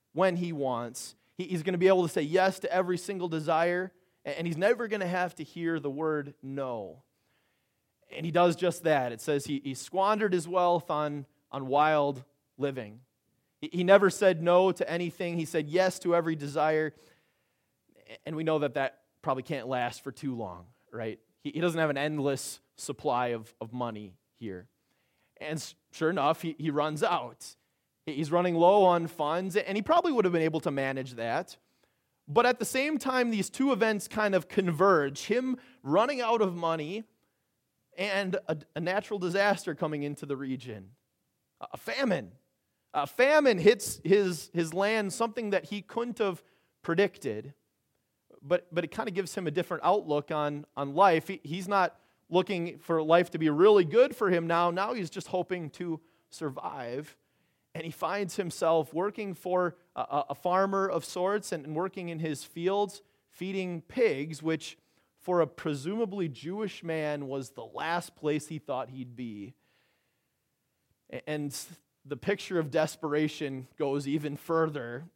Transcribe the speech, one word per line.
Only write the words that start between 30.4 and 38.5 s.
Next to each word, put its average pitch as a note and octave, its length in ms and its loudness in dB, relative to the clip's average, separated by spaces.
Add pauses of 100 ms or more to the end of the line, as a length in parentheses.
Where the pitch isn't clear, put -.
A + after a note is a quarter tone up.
able D#3+ 180 0
to F3 100 -2
manage C3+ 440 -4
that. A#2 420 -4 (720)
But A3 180 4
at B3 120 2
the A3+ 60 -4
same C#4+ 340 0
time, B3+ 320 0
these G#3 200 0
two C4+ 220 2
events G#3+ 360 0
kind G#3 260 0
of F3 140 2
converge, E3+ 720 2
him B3+ 340 0 (260)
running A3+ 380 2
out A#3 200 2
of F#3+ 140 2
money E3 500 -4 (920)
and G3 400 -2 (120)
a, D#3+ 80 0 (180)